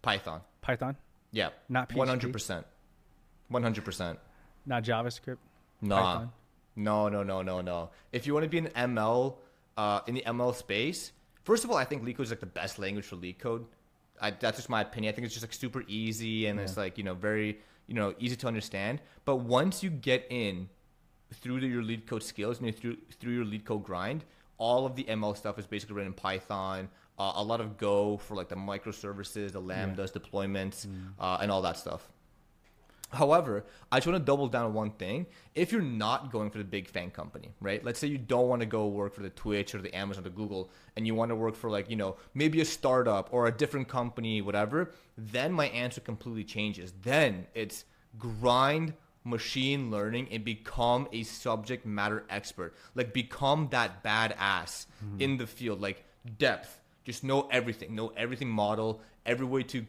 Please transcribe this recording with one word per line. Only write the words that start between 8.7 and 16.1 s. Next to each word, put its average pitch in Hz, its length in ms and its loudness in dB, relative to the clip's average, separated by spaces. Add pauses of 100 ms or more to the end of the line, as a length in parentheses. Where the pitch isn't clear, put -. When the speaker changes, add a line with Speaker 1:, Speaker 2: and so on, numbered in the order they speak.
Speaker 1:
L, 120 420 4 (380)
uh, 104 300 2
in 117 80 -2
the 127 100 -4
M 117 160 -2
L 123 120 2
space, 120 580 -2 (320)
first 220 200 4
of 240 60 -6
all, 220 80 4
I 131 80 2
think 135 180 -4
LeetCode 120 180 -4
is, 120 80 -2
like, 113 100 -6
the - 60 -10
best 92 340 -6
language 101 260 -4
for - 100 -12
LeetCode. 113 500 -6 (560)
I, 104 100 2
that's 110 260 0
just - 120 -10
my 110 120 2
opinion. 107 300 -2
I 104 40 -4
think 120 100 -4
it's 117 80 -6
just, 113 100 -8
like, 110 100 -10
super 127 340 -6
easy 110 580 -2